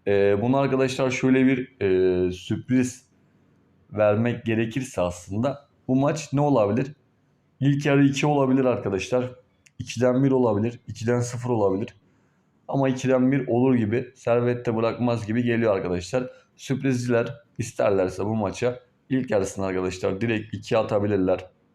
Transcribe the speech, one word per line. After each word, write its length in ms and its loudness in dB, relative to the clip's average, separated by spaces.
e, 360 4
bunu 140 2
arkadaşlar 540 0
şöyle 360 2
bir, 340 0
e, 520 2
sürpriz 760 -2
vermek 520 2
gerekirse 560 -2
aslında 680 -4
bu 80 2
maç 360 0
ne 80 0
olabilir? 520 2
İlk 260 2
yarı 180 6
iki 220 2
olabilir 380 2
arkadaşlar. 680 -2
İkiden 460 0
bir 60 4
olabilir. 560 2
İkiden 340 -2
sıfır 300 -6
olabilir. 460 0
Ama 200 0
ikiden 440 2
bir 160 -2
olur 260 2
gibi, 400 -2
Servette 600 0
bırakmaz 500 -2
gibi 160 0
geliyor 340 2
arkadaşlar. 540 -4
Sürprizciler 800 -2
isterlerse 680 -2
bu 120 -2
maça 440 -2
ilk 220 -2
yarısını 360 -2
arkadaşlar 540 -4
direkt 340 -4
iki 240 -2
atabilirler. 720 0